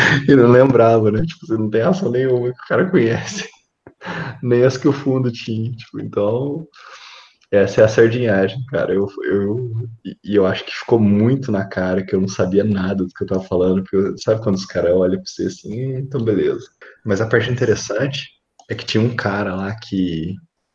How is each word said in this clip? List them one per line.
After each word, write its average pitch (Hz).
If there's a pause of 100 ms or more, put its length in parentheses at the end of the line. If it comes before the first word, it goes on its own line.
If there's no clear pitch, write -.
(280)
E 143
não 123
lembrava, 117
né? 110
Tipo, -
você 113
não 110
tem 113
ação 160
nenhuma 123
que -
o -
cara 120
conhece. 113 (520)
<laughs> -
Nem 123
as 131
que -
o 139
fundo 131
tinha. 113
Tipo, 117
então, 135 (840)
essa 101
é 110
a 107
sardinhagem, 113
cara. 80
Eu, 98 (180)
eu, 101 (320)
e, -
e 101
eu 98
acho -
que -
ficou -
muito 110
na 95
cara 92
que -
eu 95
não 95
sabia 98
nada 95
do 90
que -
eu 95
tava 92
falando. 92
Porque, 95
sabe 110
quando 98
os 95
caras 87
olham 92
pra -
você -
assim, 127
"Então, 135
beleza." 107 (380)
Mas 98
a 110
parte 113
interessante 123 (400)
é 113
que -
tinha -
um 117
cara 98
lá 98
que 92 (400)